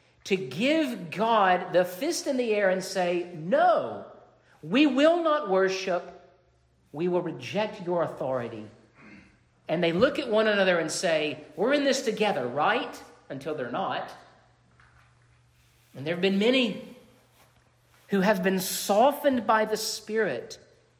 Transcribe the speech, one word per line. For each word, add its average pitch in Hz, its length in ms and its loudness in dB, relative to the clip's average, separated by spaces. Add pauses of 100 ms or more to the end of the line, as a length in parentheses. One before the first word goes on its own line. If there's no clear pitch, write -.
(260)
to 196 100 0
give 208 760 -2
God 190 640 2
the 269 140 4
fist 320 420 -4
in 277 80 0
the 240 180 0
air 208 160 2
and 185 140 0
say, 175 500 -2
"No, 180 720 2 (560)
we 214 240 4
will 302 380 4
not 302 260 0
worship. 190 540 0 (880)
We 160 160 -4
will 175 140 0
reject 170 640 -6
your 170 180 0
authority." 120 640 -6 (1040)
And 170 120 -2
they 170 120 2
look 233 260 2
at 277 80 -6
one 220 200 2
another 190 320 4
and 156 120 -2
say, 151 540 -2 (100)
"We're 226 160 0
in 285 140 2
this 269 160 0
together, 196 440 -2
right?" 160 560 -2 (280)
Until 151 260 -8
they're 123 160 -8
not. 160 380 -6 (1900)
And 135 100 -12
there 170 100 -2
have 175 60 -6
been 196 180 2
many 233 560 0 (1160)
who 196 120 2
have 196 200 2
been 190 180 0
softened 254 840 2
by 220 200 2
the 214 100 -4
Spirit, 208 800 -4 (420)